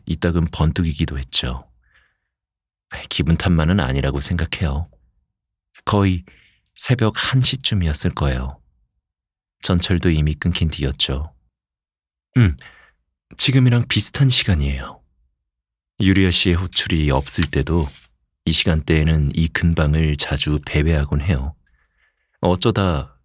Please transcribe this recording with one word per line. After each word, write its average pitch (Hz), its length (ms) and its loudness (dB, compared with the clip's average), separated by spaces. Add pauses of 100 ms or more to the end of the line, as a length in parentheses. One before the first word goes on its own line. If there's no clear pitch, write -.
이따금 82 440 -2
번뜩이기도 78 680 -2
했죠. 65 520 -6 (1400)
기분 80 280 0
탓만은 85 440 2
아니라고 69 400 -2
생각해요. 80 680 -2 (960)
거의 98 400 2 (500)
새벽 113 420 0
한 - 260 0
시 127 160 0
쯤이었을 87 560 0
거예요. 65 460 -4 (1040)
전철도 90 460 2
이미 78 240 0
끊긴 87 340 -2
뒤였죠. 71 680 -4 (1000)
음, 101 180 2 (840)
지금이랑 123 500 4
비슷한 - 400 2
시간이에요. 71 760 0 (1000)
유리아 95 300 4
씨의 87 260 2
호출이 87 540 0
없을 69 360 0
때도 73 420 -2 (560)
이 85 80 0
시간대에는 78 840 2
이 82 140 0
근방을 78 680 0
자주 76 500 -2
배회하곤 73 560 0
해요. 71 340 -2 (880)
어쩌다 92 840 0